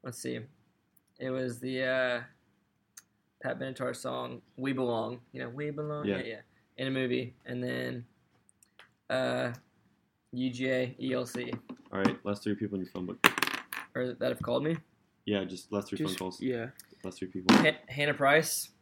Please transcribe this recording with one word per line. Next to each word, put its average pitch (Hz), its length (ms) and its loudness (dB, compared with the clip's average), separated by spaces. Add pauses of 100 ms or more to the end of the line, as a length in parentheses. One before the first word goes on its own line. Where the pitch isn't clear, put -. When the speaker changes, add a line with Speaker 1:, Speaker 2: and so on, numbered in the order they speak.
Speaker 1:
let's 123 160 -10
see. 123 220 -6 (760)
It 131 120 -4
was 127 300 -2
the, 127 240 -2
uh, 127 360 2 (1200)
Pat 127 160 -2
Benatar 131 360 -4
song 123 460 -6 (160)
"We 135 160 0
Belong." 120 480 2 (120)
You 131 100 -8
know, 123 80 -6
We 147 200 -4
Belong. 151 360 -4
Speaker 2:
Yeah. 196 120 2
Speaker 1:
Yeah, 123 60 -2
yeah. 110 160 -8 (380)
In 131 100 -2
a - 20 0
movie. 127 440 0 (100)
And 123 180 -6
then, 127 420 -4 (1040)
uh, 127 420 2 (800)
U 127 180 0
G 127 200 0
A, 127 280 2
E 127 140 -2
L 127 140 0
C. 123 260 -4 (400)
Speaker 2:
All 98 80 0
right, 98 240 4
last 101 180 0
three 104 120 2
people 101 240 -2
in 92 60 -2
your 90 80 -12
phone 92 140 -4
book. 90 200 2 (680)
Speaker 1:
Or 123 200 -2
that - 160 0
have 123 100 -4
called 127 240 0
me? 165 120 0 (500)
Speaker 2:
Yeah, 98 180 2
just 90 260 -8
last 101 180 0
three 98 100 -4
Speaker 3:
Just, 156 200 0
Speaker 2:
phone 92 120 -2
calls. - 100 -12
Speaker 3:
yeah. 123 280 -2 (360)
Speaker 2:
Last 95 140 -8
three 92 100 -4
people. 92 300 4
Speaker 1:
Ha-, 156 180 6 (120)
Hannah 147 260 0
Price 143 560 4 (120)